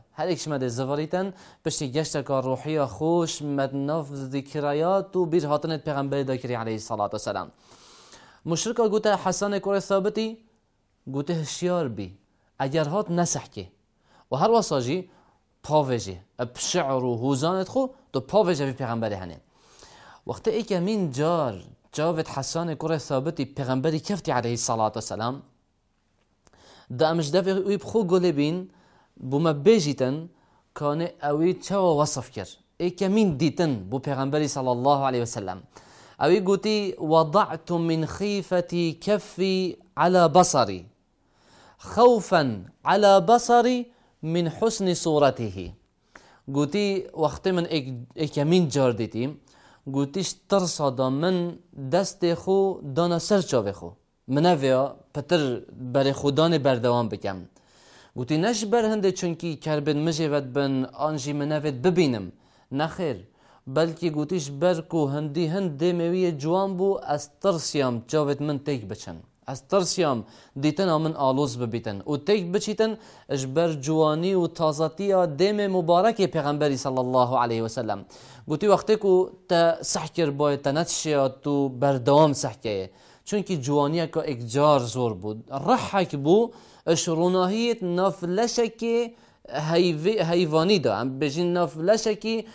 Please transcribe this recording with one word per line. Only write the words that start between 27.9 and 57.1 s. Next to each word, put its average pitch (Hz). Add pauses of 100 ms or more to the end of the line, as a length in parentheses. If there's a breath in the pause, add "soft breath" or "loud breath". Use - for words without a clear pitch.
golebin, 175 (460 soft breath)
bu 131
me 165
bejjitën, 147 (460 soft breath)
kane 151 (100)
e 147
u 151
i 180
qawa 180
wasaf 143
kjer. 98 (300)
E 175
kemin 190
ditën, 139
bu 131
pejgamberi 139
sallallahu 131
alaihi 123
wasallam. 95 (600 loud breath)
A 143
u 170
i 208
guti, 196
"Wada'tu 160
min 165
khifati 175
keffi 190 (200)
ala 175
basari. 101 (920 soft breath)
Khaufan 175 (140)
ala 196
basari 240 (300 soft breath)
min 165
husni 190
suratihi." 120 (760 loud breath)
Guti, 180
waqti 156
men 170
e, 160 (360)
e 151
kemin 160
gjar 131
ditim, 113 (480 soft breath)
guti 139
shtërsa 160
do 131
men 175 (140)
deste 170
khu, 190
do 143
në 170 (100)
sër 196
qove 101
khu. 87 (340)
Më 135
ne 180
veja, 135 (160)
pëtër 143
bere 131
khu 139
do 156
në 170
berdevan 120